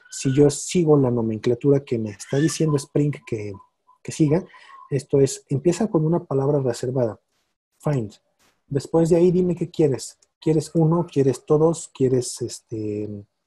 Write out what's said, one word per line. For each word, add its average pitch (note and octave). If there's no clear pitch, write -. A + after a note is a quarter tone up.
si -
yo C#3+
sigo D3+
la B2+
nomenclatura A#2+
que A#2
me A2
está -
diciendo D#3
Spring D3
que, G#2
que -
siga, D#3+
esto C#3
es, -
empieza F3
con E3
una E3+
palabra C#3+
reservada, B2+
find. B2
Después D#3+
de F3
ahí F3+
dime F3+
qué E3
quieres. C#3
¿Quieres D#3+
uno? E3
¿Quieres C3+
todos? D#3
¿Quieres, B2+
este, G#2